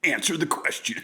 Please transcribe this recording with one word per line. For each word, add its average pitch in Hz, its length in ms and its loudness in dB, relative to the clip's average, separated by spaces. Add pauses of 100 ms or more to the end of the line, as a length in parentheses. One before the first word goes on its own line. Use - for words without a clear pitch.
Answer 147 320 2
the 156 120 2
question. - 560 -2